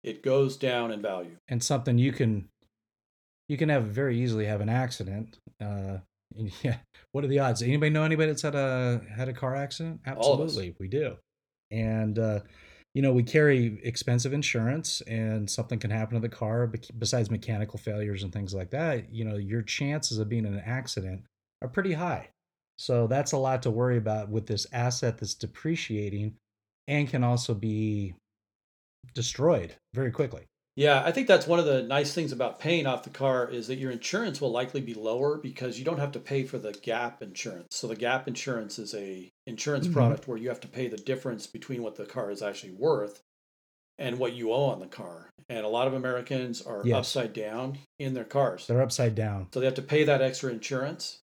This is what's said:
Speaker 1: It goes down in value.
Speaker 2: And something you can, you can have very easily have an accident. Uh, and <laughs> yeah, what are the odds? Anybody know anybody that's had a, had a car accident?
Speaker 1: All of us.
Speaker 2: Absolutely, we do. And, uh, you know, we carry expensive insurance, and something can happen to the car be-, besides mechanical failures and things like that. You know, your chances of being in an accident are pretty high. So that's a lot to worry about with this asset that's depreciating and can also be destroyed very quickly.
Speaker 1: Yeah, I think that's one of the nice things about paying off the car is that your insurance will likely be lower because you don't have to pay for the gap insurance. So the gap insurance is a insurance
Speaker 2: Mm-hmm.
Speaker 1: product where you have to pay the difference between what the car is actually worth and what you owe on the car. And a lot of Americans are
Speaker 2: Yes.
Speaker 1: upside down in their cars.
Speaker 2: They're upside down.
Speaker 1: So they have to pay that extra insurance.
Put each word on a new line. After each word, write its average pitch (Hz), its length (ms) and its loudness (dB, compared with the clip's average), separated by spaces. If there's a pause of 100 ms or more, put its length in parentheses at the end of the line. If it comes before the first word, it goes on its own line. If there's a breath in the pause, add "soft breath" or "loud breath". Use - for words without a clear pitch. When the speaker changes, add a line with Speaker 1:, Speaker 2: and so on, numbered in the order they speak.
Speaker 1:
It 110 200 -8
goes 135 340 4
down 120 340 0
in 107 100 -6
value. 90 360 -4 (100)
Speaker 2:
And 117 160 0
something 127 340 2
you 131 140 6
can, 110 360 0 (1000)
you 147 100 -2
can 151 120 2
have 135 160 4
very 120 340 0
easily 110 260 2
have 104 160 0
an 104 80 0
accident. 113 680 -2 (240)
Uh, 98 360 -4 (400)
and 107 200 -4
<laughs> - 60 -8
yeah, 123 140 2 (340 loud breath)
what 143 120 -2
are 147 40 0
the 139 120 4
odds? 127 220 2
Anybody 147 300 4
know 156 120 4
anybody 156 280 4
that's 151 100 -2
had 143 140 -2
a, 127 460 2 (140)
had 131 140 -4
a 127 40 -6
car 131 220 -4
accident? 156 460 -6 (160)
Speaker 1:
All 123 160 6
of 135 80 4
us. 156 100 2
Speaker 2:
Absolutely, 92 280 -4
we 95 80 -6
do. 123 280 -2 (560)
And, 110 480 0
uh, 107 220 2 (520 loud breath)
you 139 80 2
know, 135 100 6
we 123 120 6
carry 127 600 6
expensive 120 480 0
insurance, 143 680 0
and 110 480 -2
something 117 300 -2
can - 100 -2
happen 110 240 0
to 117 80 2
the 113 80 -2
car 117 380 0
be-, 113 120 -4 (200)
besides 117 320 0
mechanical 107 480 -2
failures 104 440 -2
and 92 80 -4
things 98 220 -4
like 92 160 -4
that. 135 420 -2
You 113 140 -4
know, 107 100 -2
your 104 280 -2
chances 143 560 -2
of 107 100 0
being 113 160 0
in 101 80 -2
an 98 100 -6
accident 104 600 -6 (400)
are 123 40 -6
pretty 185 260 0
high. 160 360 -4 (480)
So 120 300 2
that's 139 240 2
a 147 60 2
lot 131 260 2
to 127 80 2
worry 120 260 4
about 107 320 0
with 110 160 0
this 104 260 -2
asset 120 460 0
that's - 160 -4
depreciating 107 1040 -2 (520)
and 147 220 2
can 127 140 2
also 120 320 2
be 107 580 0 (1000)
destroyed 123 640 0 (180)
very 123 180 0
quickly. 123 320 -4 (340)
Speaker 1:
Yeah, 139 280 6
I 170 80 4
think 269 140 0
that's 180 200 8
one 170 120 6
of 165 60 4
the 135 180 4
nice 143 300 0
things 151 200 -2
about 123 260 -2
paying 165 260 2
off 127 180 0
the - 60 -14
car 131 400 2
is 120 180 -6
that 131 100 -4
your 131 140 -4
insurance 165 500 -4
will 131 100 0
likely 127 300 -2
be 117 120 -8
lower 123 440 0
because 127 420 -6
you 131 60 -8
don't 160 140 0
have 143 140 -2
to - 60 -6
pay 139 240 -2
for 131 140 -6
the 104 160 -6
gap 120 480 -4
insurance. 92 500 -10
So - 160 -8
the 113 80 -6
gap 123 320 0
insurance 117 500 -6
is 104 160 -10
a 95 360 -10 (180)
insurance 139 380 -2
Speaker 2:
Mm-hmm. 175 80 0
Speaker 1:
product 131 340 4
where 117 100 -6
you 117 120 -4
have 120 120 -6
to - 60 -16
pay 127 220 -6
the 107 80 -6
difference 127 500 -6
between 120 340 -8
what 110 140 -8
the 104 100 -10
car 104 240 -6
is 101 120 -8
actually 98 320 -6
worth 104 480 0 (760)
and 127 220 -4
what 123 140 0
you 117 180 -2
owe 135 140 4
on 113 160 0
the 92 60 -12
car. 87 420 -14 (180)
And 113 180 -6
a 107 40 0
lot 117 180 2
of 131 60 0
Americans 127 680 -4
are 107 220 -8
Speaker 2:
Yes. 120 140 4
Speaker 1:
upside 120 340 -2
down 113 460 -6 (200)
in 135 160 -4
their 123 120 -4
cars. 120 420 0
Speaker 2:
They're 123 140 4
upside 117 340 2
down. 101 380 -2
Speaker 1:
So 127 80 0
they 127 60 2
have 131 80 2
to 131 60 -4
pay 147 220 4
that 143 180 6
extra 131 300 0
insurance. 135 760 -6